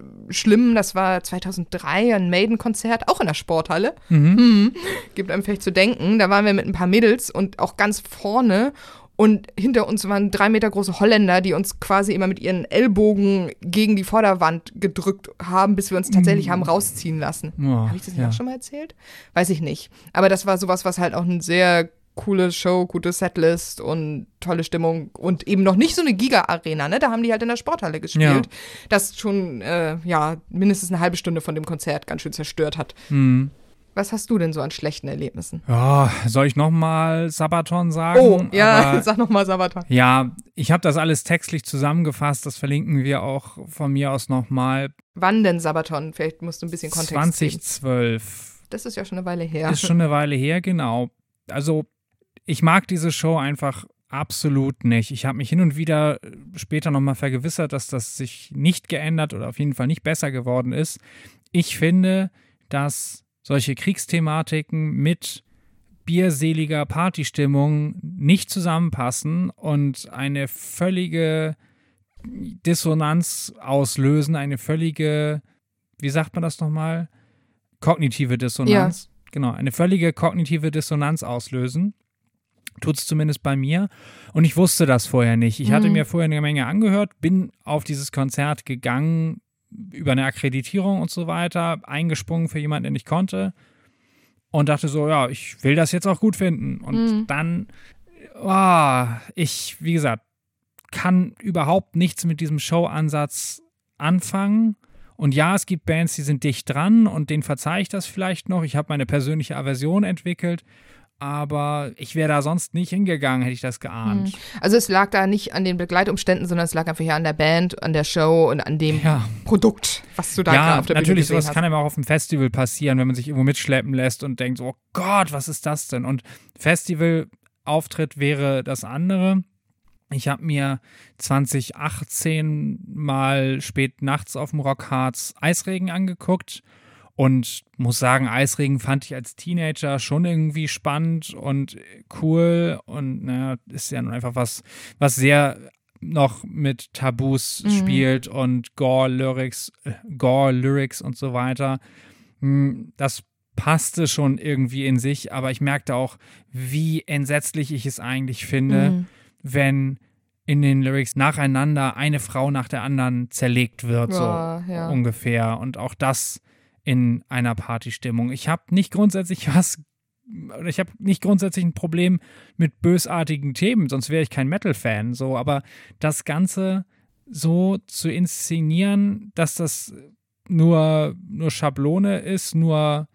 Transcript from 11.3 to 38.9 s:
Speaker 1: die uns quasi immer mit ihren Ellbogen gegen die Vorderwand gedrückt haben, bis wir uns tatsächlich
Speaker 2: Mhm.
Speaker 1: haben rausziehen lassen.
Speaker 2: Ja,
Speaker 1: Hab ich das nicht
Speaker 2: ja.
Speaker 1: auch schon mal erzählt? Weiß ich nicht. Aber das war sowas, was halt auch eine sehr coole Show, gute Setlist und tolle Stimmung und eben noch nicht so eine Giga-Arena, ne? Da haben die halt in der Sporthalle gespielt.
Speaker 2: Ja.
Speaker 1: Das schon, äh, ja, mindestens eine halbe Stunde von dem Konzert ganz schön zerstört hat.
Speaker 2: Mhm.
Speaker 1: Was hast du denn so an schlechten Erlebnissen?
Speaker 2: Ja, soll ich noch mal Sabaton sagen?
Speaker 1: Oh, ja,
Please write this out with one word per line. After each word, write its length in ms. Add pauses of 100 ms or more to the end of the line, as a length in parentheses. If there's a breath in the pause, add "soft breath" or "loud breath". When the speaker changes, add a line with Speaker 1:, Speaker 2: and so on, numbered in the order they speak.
Speaker 1:
die 120
uns 280
quasi 320
immer 160
mit 100
ihren 280
Ellbogen 840 (100)
gegen 360
die 80
Vorderwand 720
gedrückt 520 (140)
haben, 320
bis 160
wir 80
uns 120
tatsächlich 360
Speaker 2:
Mhm. 60
Speaker 1:
haben 100
rausziehen 560
lassen. 400
Speaker 2:
Ja, 300
Speaker 1:
Hab 80
ich 60
das 80
nicht 80
Speaker 2:
ja. 100
Speaker 1:
auch 40
schon 140
mal 60
erzählt? 420 (400 loud breath)
Weiß 160
ich 100
nicht. 300 (220 loud breath)
Aber 160
das 180
war 100
sowas, 280
was 140
halt 160
auch 100
eine 180
sehr 480 (240)
coole 380
Show, 340
gute 260
Setlist 680
und 480 (100)
tolle 240
Stimmung 560
und 300
eben 160
noch 100
nicht 220
so 60
eine 120
Giga-Arena, 720
ne? 120
Da 100
haben 140
die 80
halt 100
in 60
der 80
Sporthalle 420
gespielt. 480
Speaker 2:
Ja. 420
Speaker 1:
Das 300
schon, 440
äh, 420
ja, 320 (120)
mindestens 440
eine 80
halbe 160
Stunde 240
von 160
dem 80
Konzert 420
ganz 160
schön 100
zerstört 460
hat. 160 (140 loud breath)
Speaker 2:
Mhm. 420 (440)
Speaker 1:
Was 180
hast 180
du 80
denn 140
so 80
an 100
schlechten 380
Erlebnissen? 580
Speaker 2:
Ja, 420 (180 loud breath)
soll 200
ich 80
noch 160
mal 600
Sabaton 600
sagen? 300
Speaker 1:
Oh, 320
ja, 380